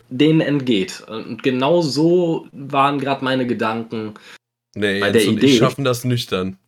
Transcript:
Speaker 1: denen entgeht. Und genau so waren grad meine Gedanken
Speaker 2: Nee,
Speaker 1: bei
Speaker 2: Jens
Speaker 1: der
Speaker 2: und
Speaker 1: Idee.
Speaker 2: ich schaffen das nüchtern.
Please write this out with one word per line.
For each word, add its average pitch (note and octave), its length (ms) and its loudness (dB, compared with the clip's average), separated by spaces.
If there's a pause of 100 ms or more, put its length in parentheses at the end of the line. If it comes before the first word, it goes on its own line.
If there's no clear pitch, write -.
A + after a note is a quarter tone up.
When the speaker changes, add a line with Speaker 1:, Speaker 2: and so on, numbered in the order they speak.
(100)
Speaker 1:
denen D3+ 300 4
entgeht. B2+ 680 -2
Und A2 360 -12
genau C3+ 360 2
so E3 720 0
waren C#3 460 0
grad C3+ 240 -4
meine C3 240 0
Gedanken A2+ 680 -4 (600)
Speaker 2:
Nee, G2+ 260 -2
Speaker 1:
bei G2+ 100 0
Speaker 2:
Jens G#2+ 120 2
Speaker 1:
der G#2 80 2
Speaker 2:
und G#2+ 60 2
Speaker 1:
Idee. - 100 2
Speaker 2:
ich C3+ 120 6
schaffen C3+ 260 0
das B2 200 0
nüchtern. G2 640 -4